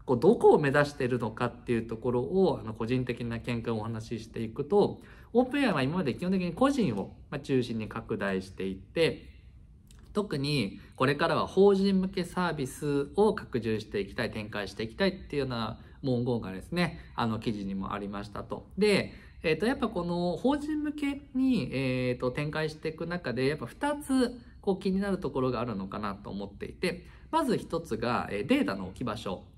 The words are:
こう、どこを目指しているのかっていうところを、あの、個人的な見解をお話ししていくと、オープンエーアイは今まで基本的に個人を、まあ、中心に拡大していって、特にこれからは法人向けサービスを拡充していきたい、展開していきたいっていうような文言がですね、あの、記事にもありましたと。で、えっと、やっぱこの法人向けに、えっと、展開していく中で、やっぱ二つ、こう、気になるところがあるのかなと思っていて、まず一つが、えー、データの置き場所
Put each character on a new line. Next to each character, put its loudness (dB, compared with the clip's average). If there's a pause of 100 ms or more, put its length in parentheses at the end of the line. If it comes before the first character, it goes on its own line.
こ 2
う、 4
ど 8
こ 8
を 8
目 4
指 6
し -6
て -2
い 2
る 0
の -2
か 0
っ -4
て -4
い 4
う 0
と -8
こ -2
ろ 2
を、 2
あ -10
の、 -8
個 -4
人 2
的 -4
な -4
見 -4
解 -2
を -2
お -4
話 -6
し -12
し -16
て -8
い -4
く -6
と、 4 (340)
オ 8
ー 2
プ -2
ン 2
エ 4
ー 4
ア 4
イ 2
は 2
今 0
ま 0
で 0
基 -12
本 0
的 2
に -4
個 4
人 2
を、 -4 (160)
ま -6
あ、 -6
中 2
心 -4
に -4
拡 -6
大 0
し -14
て -6
い -4
っ -10
て、 0 (840)
特 -2
に 0 (160)
こ 2
れ 4
か 2
ら 2
は 2
法 8
人 4
向 0
け -4
サ 0
ー 0
ビ -2
ス -2
を 6
拡 -4
充 0
し -8
て -2
い -4
き -16
た -2
い、 -4
展 -8
開 -6
し -12
て -6
い -4
き -16
た 2
い 4
っ 0
て -8
い 0
う -
よ 0
う -4
な -4 (240)
文 0
言 0
が -8
で -10
す -16
ね、 0 (160)
あ 0
の、 0
記 -2
事 -6
に -4
も -4
あ -4
り -6
ま -8
し -14
た -8
と。 -10 (120)
で、 4 (300)
え 2
っ 0
と、 0
や 2
っ -6
ぱ -2
こ -4
の 0
法 2
人 -2
向 -2
け -4 (140)
に、 2
え 0
っ -8
と、 0
展 -2
開 -2
し -12
て -6
い -6
く -6
中 -4
で、 0
や 2
っ -6
ぱ -8
二 -2
つ、 0 (220)
こ 2
う、 -4
気 2
に 2
な 0
る 0
と -4
こ 0
ろ 2
が -2
あ -2
る -4
の -6
か -8
な -4
と -12
思 -6
っ -12
て -12
い -10
て、 -4 (240)
ま 2
ず 2
一 -4
つ -6
が、 -2
え -2
ー、 -4
デ 4
ー -2
タ -2
の -6
置 -10
き -6
場 -4
所 -6 (120)